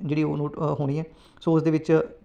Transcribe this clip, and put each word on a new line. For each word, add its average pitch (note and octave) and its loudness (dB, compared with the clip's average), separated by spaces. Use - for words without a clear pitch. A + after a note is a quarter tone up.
ਜਿਹੜੀ D3+ 0
ਉਹ D3+ 0
ਨੋਟ, D3 -6
ਅ, - -12
ਹੋਣੀ C#3+ -2
ਹੈ, D#3+ -6
ਸੋ E3+ 0
ਉਸ D#3+ 4
ਦੇ D#3+ 2
ਵਿੱਚ D#3 2